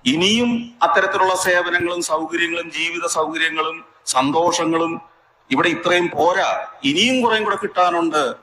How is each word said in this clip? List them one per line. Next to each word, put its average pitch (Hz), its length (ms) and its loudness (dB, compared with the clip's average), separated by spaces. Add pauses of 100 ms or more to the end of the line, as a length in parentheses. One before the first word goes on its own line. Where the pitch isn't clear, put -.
ഇനിയും 208 760 0
അത്തരത്തിലുള്ള 190 520 2
സേവനങ്ങളും 175 680 0
സൗകര്യങ്ങളും 165 680 -4
ജീവിത 170 360 -4
സൗകര്യങ്ങളും 160 760 -4 (200)
സന്തോഷങ്ങളും 165 960 0 (500)
ഇവിടെ 135 160 2
ഇത്രയും 175 420 0
പോരാ, 170 580 0 (160)
ഇനിയും 220 380 2
കുറേയും 220 220 2
കൂടെ 202 120 0
കിട്ടാനുണ്ട് 165 880 0